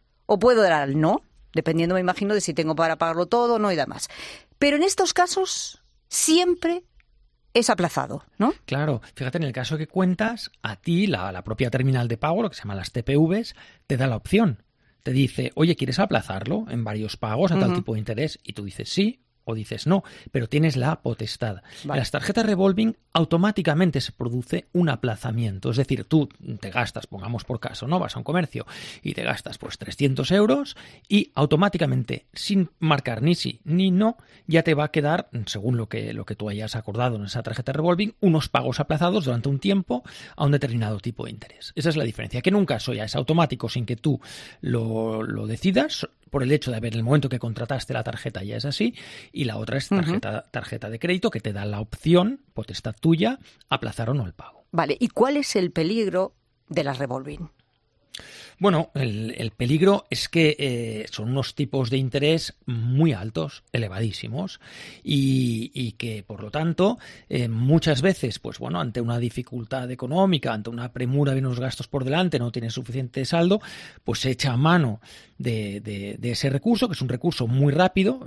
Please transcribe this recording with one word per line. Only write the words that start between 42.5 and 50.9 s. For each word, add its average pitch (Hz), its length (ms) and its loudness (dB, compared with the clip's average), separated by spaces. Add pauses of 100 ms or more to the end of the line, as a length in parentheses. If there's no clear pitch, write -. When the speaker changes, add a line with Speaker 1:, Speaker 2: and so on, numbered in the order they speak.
Speaker 2:
en 202 60 4
un 196 100 4
caso 120 260 -4
ya 110 120 -4
es - 100 -8
automático 135 540 2
sin 120 180 -2
que 123 80 -4
tú 139 260 0 (400)
lo, 113 640 -2
lo 107 240 -4
decidas, 190 640 0 (200)
por 135 140 0
el 131 100 2
hecho 131 200 0
de 110 40 -4
haber, 110 160 -4
en 113 60 -2
el 113 60 -2
momento 135 260 4
que 127 80 -2
contrataste 117 560 -6
la 120 80 -2
tarjeta - 400 -8
ya 110 140 -8
es 110 100 -6
así, 214 280 0 (380)
y 147 120 -4
la 107 120 -4
otra 110 220 -4
es - 120 -6
Speaker 1:
Ujú. 190 120 2
Speaker 2:
tarjeta, 151 480 -2
tarjeta 113 400 -8